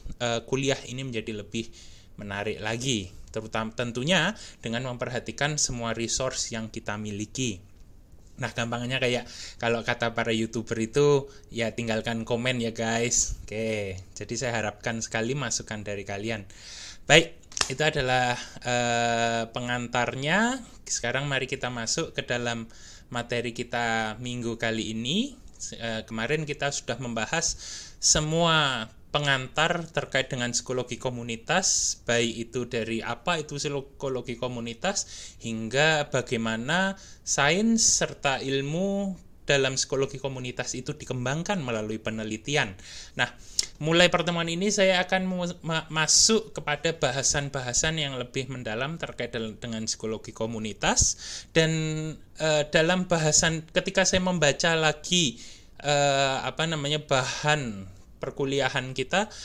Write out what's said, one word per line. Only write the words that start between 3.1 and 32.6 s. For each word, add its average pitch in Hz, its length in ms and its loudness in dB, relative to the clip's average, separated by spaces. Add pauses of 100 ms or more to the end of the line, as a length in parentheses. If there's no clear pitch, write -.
terutama 110 400 -4
tentunya 151 640 0 (240)
dengan 120 320 -4
memperhatikan 123 640 -2
semua 117 400 -2
resource 120 560 -2
yang 110 160 -4
kita 107 320 -6
miliki. 107 640 -4 (720)
Nah, 120 160 -6
gampangnya 120 480 -4
kayak 123 240 2 (320)
kalau 117 240 2
kata 117 320 0
para 113 220 2
YouTuber 113 420 -2
itu, 139 540 4 (180)
ya 113 240 -2
tinggalkan 113 560 -2
komen 123 320 0
ya 113 160 -2
guys. 117 640 2
Oke, 104 560 -4 (160)
jadi 107 240 -8
saya 120 240 -2
harapkan 113 400 -4
sekali 113 320 -2
masukan 113 480 -4
dari 101 240 -6
kalian. 101 400 -4 (640)
Baik, - 320 8 (320)
itu 131 80 -4
adalah, 127 560 4 (240)
eh, 117 880 2
pengantarnya. 123 1120 0 (240)
Sekarang 127 400 -2
mari 135 240 0
kita 127 240 -4
masuk 120 400 -4
ke - 140 -4
dalam 120 420 -2 (400)
materi 120 480 -4
kita 113 640 -2
minggu 120 400 -4
kali 110 320 0
ini. 151 480 -2 (160)
Se-, - 240 -10
eh, 110 240 -4
kemarin 120 400 -2
kita 143 240 -2
sudah 127 320 -4
membahas 117 560 -2 (400)
semua 156 960 4 (200)
pengantar 147 800 2
terkait - 400 0
dengan 120 240 -2
psikologi 127 400 -2
komunitas, 120 1120 0
baik 117 400 2
itu 123 240 -4